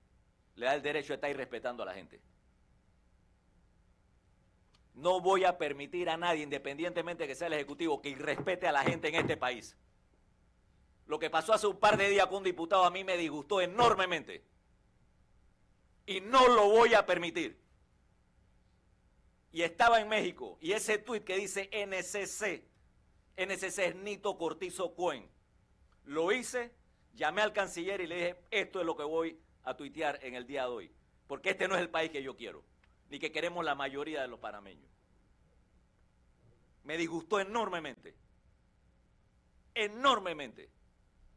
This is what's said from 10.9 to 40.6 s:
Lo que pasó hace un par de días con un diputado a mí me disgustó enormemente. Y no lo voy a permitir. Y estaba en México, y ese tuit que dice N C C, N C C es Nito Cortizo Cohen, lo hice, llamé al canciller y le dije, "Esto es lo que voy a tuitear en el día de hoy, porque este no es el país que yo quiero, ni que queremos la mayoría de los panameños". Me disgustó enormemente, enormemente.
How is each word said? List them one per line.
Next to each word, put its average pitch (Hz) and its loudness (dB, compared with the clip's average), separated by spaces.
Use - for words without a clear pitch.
Lo 151 -4
que 156 -4
pasó 160 0
hace - 4
un 190 -2
par 208 6
de 196 4
días 196 6
con 185 -2
un 190 -6
diputado 180 2
a 180 6
mí 185 -4
me 190 -2
disgustó 160 -2
enormemente. 185 2
Y 190 -4
no 254 8
lo 226 8
voy 233 8
a 202 8
permitir. 170 -2
Y 160 -6
estaba 226 6
en 214 -2
México, 180 -2
y 165 -2
ese 214 0
tuit 214 -6
que 185 -4
dice 196 -4
N 196 -4
C 190 -6
C, 185 -6
N 185 -4
C 190 -6
C 185 0
es 170 -4
Nito 196 -6
Cortizo 175 -6
Cohen, 143 -4
lo 160 0
hice, 240 -4
llamé 160 -2
al 214 2
canciller 190 -4
y 175 -6
le 160 -8
dije, 175 -4
"Esto 196 -4
es 170 -2
lo 160 -2
que 151 -6
voy 160 -4
a 131 -8
tuitear 143 -6
en 127 -12
el 123 -10
día 135 -6
de 127 -2
hoy, 104 -10
porque 139 -4
este 190 -2
no 190 0
es 180 0
el 170 -6
país 165 -2
que 147 -8
yo 131 -10
quiero, 92 -14
ni 143 -12
que 151 -6
queremos 170 -4
la 143 -2
mayoría 139 -6
de 127 -6
los 117 -14
panameños". 104 -14
Me 151 -8
disgustó 165 -2
enormemente, 185 -4
enormemente. 208 0